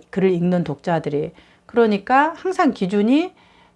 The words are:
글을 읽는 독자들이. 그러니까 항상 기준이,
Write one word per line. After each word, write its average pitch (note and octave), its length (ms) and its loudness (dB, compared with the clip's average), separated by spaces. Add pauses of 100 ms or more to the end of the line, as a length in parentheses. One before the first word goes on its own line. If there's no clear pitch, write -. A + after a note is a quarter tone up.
(100)
글을 F#3+ 200 0
읽는 F3 340 0
독자들이. D#3 680 -4 (340)
그러니까 A#3+ 680 2
항상 F4+ 360 0
기준이, G#3+ 640 0 (420)